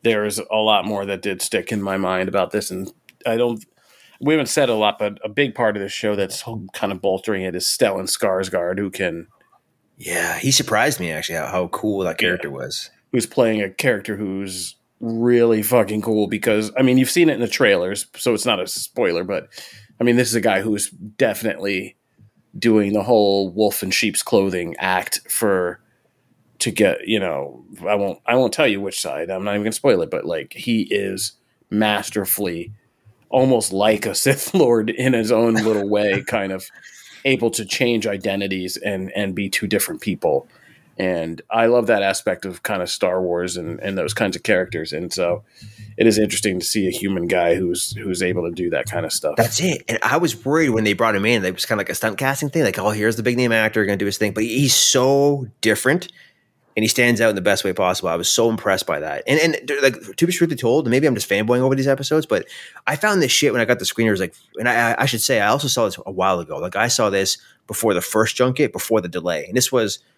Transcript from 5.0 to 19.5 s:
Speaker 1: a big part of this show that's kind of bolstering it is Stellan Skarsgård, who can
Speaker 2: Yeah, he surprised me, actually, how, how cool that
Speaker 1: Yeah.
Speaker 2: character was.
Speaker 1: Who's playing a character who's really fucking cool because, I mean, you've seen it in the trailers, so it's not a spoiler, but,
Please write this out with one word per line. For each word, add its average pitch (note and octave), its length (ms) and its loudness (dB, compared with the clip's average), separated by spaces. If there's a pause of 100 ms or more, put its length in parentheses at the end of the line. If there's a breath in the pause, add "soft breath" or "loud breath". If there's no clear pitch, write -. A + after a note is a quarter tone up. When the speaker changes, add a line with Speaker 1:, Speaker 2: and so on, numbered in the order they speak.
Speaker 1:
a A2 40 -6
big A#2 260 0
part A2 220 0
of G2+ 60 -4
this G2 100 -6
show G#2 240 -2
that's G2 260 -4 (300)
kind G2+ 200 -4
of F2+ 80 -8
bolstering F#2+ 420 -2
it F#2 120 -4
is F2 120 -4
Stellan F#2+ 420 2
Skarsgård, F#2+ 680 0
who G2 120 -2
can E2+ 380 -4 (720 soft breath)
Speaker 2:
Yeah, - 400 -4
he C3+ 120 0
surprised C3 480 2
me, E2+ 140 -6
actually, E2 240 -6
how, D2+ 100 -4
how F2+ 220 -2
cool G2+ 360 -2
that E2 160 -4
Speaker 1:
Yeah. F2+ 80 -4
Speaker 2:
character F2 220 -4
was. - 400 -10 (220 soft breath)
Speaker 1:
Who's A#2+ 140 0
playing A2 360 0
a F#2+ 80 -4
character G#2+ 460 -2
who's F#2+ 580 -8 (260)
really A#2 600 4
fucking G#2+ 400 2
cool G#2+ 260 2
because, G#2+ 480 0
I C3 60 2
mean, B2+ 160 4
you've C3 120 2
seen E3+ 180 4
it C#3+ 60 2
in A2 60 -4
the A#2 80 -2
trailers, G2 580 2 (100)
so A#2+ 180 0
it's G#2 120 -2
not G#2+ 140 0
a F2+ 80 -4
spoiler, F2+ 560 -2
but, F#2 240 -6 (520 loud breath)